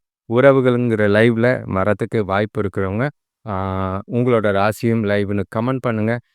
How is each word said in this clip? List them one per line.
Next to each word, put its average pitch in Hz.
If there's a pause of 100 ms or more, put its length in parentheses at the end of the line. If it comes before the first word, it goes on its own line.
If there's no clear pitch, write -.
(300)
உறவுகளுங்கிற 123
லைவ்ல 113 (180)
வரதுக்கு 101
வாய்ப்பு 101
இருக்கிறவங்க, 98 (400)
ஆ, 107 (560)
உங்களோட 120
ராசியும் 110
லைவ்னு 101 (120)
கமெண்ட் 123
பண்ணுங்க. 113 (220)